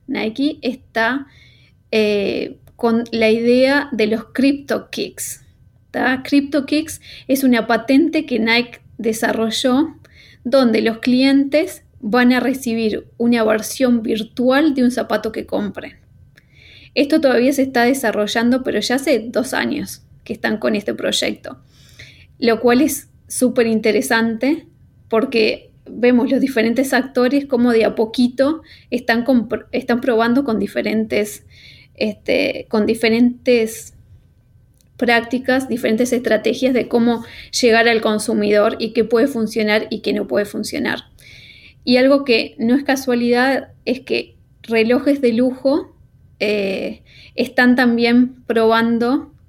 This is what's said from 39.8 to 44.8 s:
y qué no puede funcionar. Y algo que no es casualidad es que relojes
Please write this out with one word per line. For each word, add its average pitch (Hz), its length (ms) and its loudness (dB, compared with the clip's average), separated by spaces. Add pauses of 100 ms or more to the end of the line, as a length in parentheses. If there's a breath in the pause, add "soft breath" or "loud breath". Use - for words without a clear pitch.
y 220 120 -8
qué 202 120 -4
no 208 140 -4
puede 208 180 -2
funcionar. - 600 -6 (800 loud breath)
Y 247 100 2
algo 269 300 4
que - 340 0
no 233 160 2
es 277 80 0
casualidad 254 880 0 (160)
es 240 160 -4
que - 340 -6 (260)
relojes 247 600 0